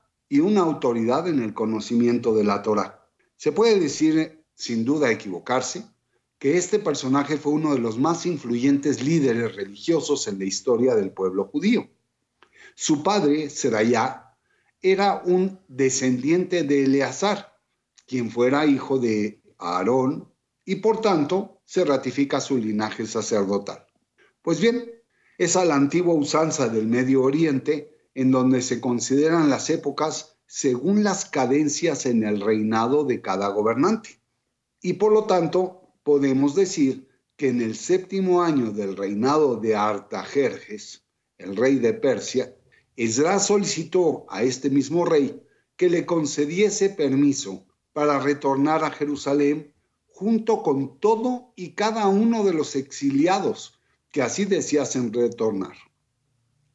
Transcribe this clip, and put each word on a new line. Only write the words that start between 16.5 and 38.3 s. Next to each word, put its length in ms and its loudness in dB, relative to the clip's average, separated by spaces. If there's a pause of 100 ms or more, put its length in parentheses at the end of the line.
de 200 2
Eleazar, 720 0 (480)
quien 240 -4
fuera 360 2
hijo 340 2
de 420 -2 (160)
Aarón, 720 0 (360)
y 120 -2
por 220 2
tanto 640 0
se 220 0
ratifica 560 0
su 160 -2
linaje 480 -4
sacerdotal. 800 -4 (560)
Pues 180 -2
bien, 320 0 (460)
es 180 0
a 80 2
la 120 2
antigua 380 2
usanza 540 0
del 200 0
Medio 360 2
Oriente, 720 0 (180)
en 180 2
donde 300 4
se 200 -4
consideran 680 2
las 200 -2
épocas 680 -4 (100)
según 560 0
las 220 -2
cadencias 800 0
en 200 2
el 160 -2
reinado 640 0
de 160 -2
cada 260 -4
gobernante. 720 -2 (600)
Y 120 -2
por 200 2
lo 100 4
tanto, 720 -2 (100)
podemos 520 2
decir 520 0 (300)
que 100 0
en 140 0
el 140 -2
séptimo 680 0